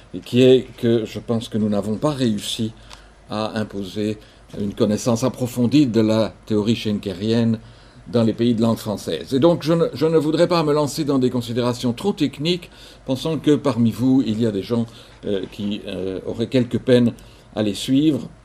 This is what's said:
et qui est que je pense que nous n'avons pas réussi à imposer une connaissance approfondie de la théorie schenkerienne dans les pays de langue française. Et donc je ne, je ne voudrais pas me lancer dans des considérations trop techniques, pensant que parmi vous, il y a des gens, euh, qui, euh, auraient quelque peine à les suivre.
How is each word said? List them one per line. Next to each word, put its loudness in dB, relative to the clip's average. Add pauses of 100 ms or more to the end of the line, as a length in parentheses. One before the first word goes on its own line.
(140)
et -10
qui 2
est 8 (120)
que 2
je -10
pense -4
que -4
nous 2
n'avons -2
pas 0
réussi -2 (580)
à -4
imposer -4 (420)
une -6
connaissance 0
approfondie 2
de 2
la 2 (140)
théorie 0
schenkerienne -2 (480)
dans 2
les 2
pays 0
de 0
langue 2
française. -6
Et 2
donc 4
je 0
ne, 2
je 0
ne 2
voudrais 2
pas 2
me 0
lancer 0
dans 0
des 2
considérations -2
trop -2
techniques, -4 (340)
pensant -4
que 4
parmi 2
vous, 2
il -2
y 2
a 0
des -2
gens, -2 (400)
euh, -2
qui, -6
euh, -6
auraient -4
quelque 0
peine 4 (420)
à 2
les 0
suivre. 0 (160)